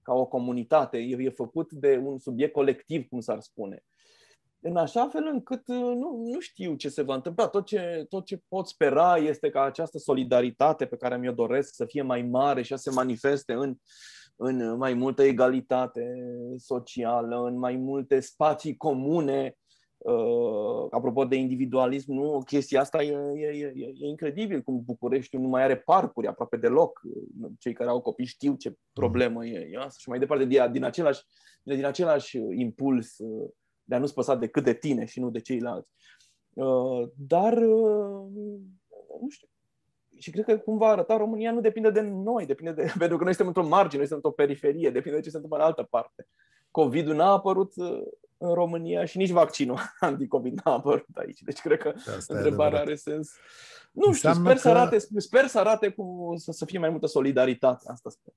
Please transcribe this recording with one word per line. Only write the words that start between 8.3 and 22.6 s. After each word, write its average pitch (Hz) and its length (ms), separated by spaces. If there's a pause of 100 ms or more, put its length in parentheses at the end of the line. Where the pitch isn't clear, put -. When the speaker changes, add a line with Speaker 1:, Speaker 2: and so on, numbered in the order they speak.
Speaker 1:
pot 185 200
spera 160 500
este 151 320
ca 139 120
această 135 360
solidaritate 127 880
pe 123 100
care 123 220
mi-o 123 140
doresc 120 440
să 120 100
fie 143 160
mai 127 200
mare 127 400
și 113 140
să 127 140
se - 20
manifeste 127 640
în, 131 220 (600)
în 120 420
mai 131 160
multă 127 300
egalitate 127 920 (420)
socială, 120 840
în 123 140
mai 127 180
multe 135 440
spații 151 580
comune. 139 800 (400)
Uh, 117 960
apropo 123 340
de 127 100
individualism, 131 800
nu? 139 320
Chestia 139 360